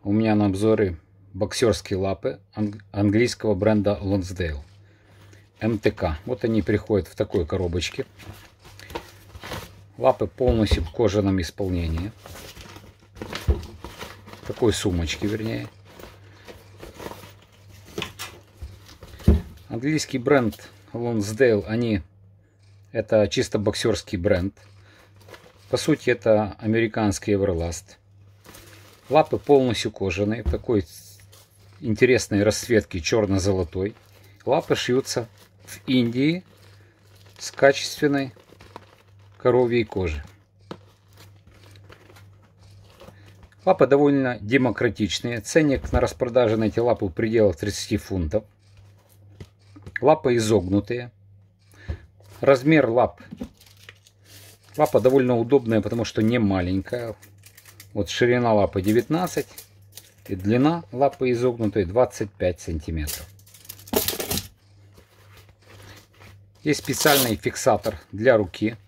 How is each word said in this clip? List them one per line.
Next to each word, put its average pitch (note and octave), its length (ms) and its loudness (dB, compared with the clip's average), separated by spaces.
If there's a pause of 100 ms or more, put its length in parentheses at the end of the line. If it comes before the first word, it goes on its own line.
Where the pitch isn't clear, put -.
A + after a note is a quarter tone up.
У G2+ 100 -2
меня A2 200 2
на G#2 120 4
обзоре G2+ 500 2 (380)
боксерские G#2 680 -2
лапы G2 400 -6 (160)
анг-, G#2+ 260 -4 (120)
английского G#2 640 0
бренда G2+ 460 2
Lonsdale F2+ 600 -4 (960)
М A2 200 -2
Т G#2+ 120 0
К. E2 320 -4
Вот B2 220 -6
они A2+ 160 2
приходят G2+ 480 -2
в - 60 -20
такой G#2 300 -2
коробочке. F2+ 600 -4 (1900)
Лапы A#2+ 300 0
полностью A2+ 540 0
в - 120 -10
кожаном G2 480 0
исполнении. F2 720 -6 (1300)
В - 1000 -8
такой A2 240 0
сумочке, F2+ 560 -2
вернее. A2+ 400 -6 (4000)
Английский C3+ 520 -4
бренд B2 500 2 (240)
Lonsdale, A2+ 760 2
они — A2 340 -2 (920)
это G#2+ 340 2
чисто A2+ 320 -2
боксерский G#2 580 -2
бренд. F#2 380 0 (1120)
По B2+ 80 -2
сути, C#3+ 320 0
это G#2+ 480 2
американский A2 760 0
Everlast. F2 640 -2 (1080)
Лапы C#3+ 300 2
полностью B2+ 540 2
кожаные, G2+ 500 -4
в - 80 -4
такой G#2+ 340 0 (960)
интересной A2+ 600 2
расцветке G#2 580 0
черно-золотой. F#2+ 960 0 (540)
Лапы D3 280 0
шьются B2 520 -2 (380)
в - 220 -20
Индии C3 560 0 (920)
с - 140 -14
качественной C#3 840 0 (1040)
коровьей A#2+ 460 2
кожи. E2 400 -4 (3500)
Лапы F#3 220 4
довольно C#3 560 4
демократичные. A#2 1000 0
Ценник C#3+ 520 0
на B2 80 2
распродаже A#2 580 2
на A2 60 0
эти G#2+ 160 0
лапы A#2 260 0
в F#2 60 -4
пределах A2 460 2
тридцати G#2 400 -4
фунтов. F#2+ 460 -4 (1600)
Лапы C3+ 340 4
изогнутые. G#2+ 760 0 (1300)
Размер C3+ 480 4
лап. A2+ 320 0 (1600)
Лапа D3 240 2
довольно B2+ 360 4
удобная, A#2 440 2
потому G#2+ 240 -4
что - 160 -2
не A2+ 160 2
маленькая. G2 800 -2 (760)
Вот G2+ 180 -4
ширина A#2+ 440 2
лапы G2 280 2
девятнадцать, C3+ 680 0 (800)
и G2+ 80 -6
длина B2+ 580 0
лапы C3 380 0
изогнутой A#2 520 0
двадцать G#2+ 480 -2
пять F2+ 300 -4
сантиметров. D#2+ 640 -8 (3250)
Есть D3 180 0
специальный C3 540 2
фиксатор A2 640 -2 (140)
для A2+ 240 4
руки. G#2+ 400 -2 (100)